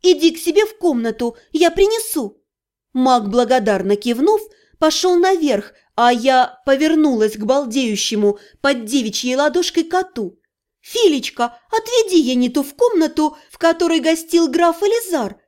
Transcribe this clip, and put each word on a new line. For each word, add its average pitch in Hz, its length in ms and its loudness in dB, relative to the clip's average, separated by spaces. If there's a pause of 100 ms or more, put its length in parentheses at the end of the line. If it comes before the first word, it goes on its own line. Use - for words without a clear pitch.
Иди 330 300 2
к - 60 -12
себе 381 280 0
в 427 120 -14
комнату, 233 580 -2 (160)
я 330 180 2
принесу". 392 720 -2 (500)
Маг, 254 380 2
благодарно 214 680 2
кивнув, 262 440 0 (380)
пошел 349 380 2
наверх, 330 560 0 (220)
а 240 180 4
я 254 540 0
повернулась 277 680 2
к 214 80 -8
балдеющему 220 920 -2 (220)
под 269 240 -2
девичьей 247 520 -4
ладошкой 320 480 -2
коту. 330 540 -6 (420)
"Филечка, 294 800 -2 (120)
отведи 440 480 0
Яниту 247 440 0
в 277 120 -10
комнату, 320 600 0 (140)
в - 80 -20
которой 339 420 0
гостил 330 480 0
граф 330 340 0
Элизар. 370 640 -4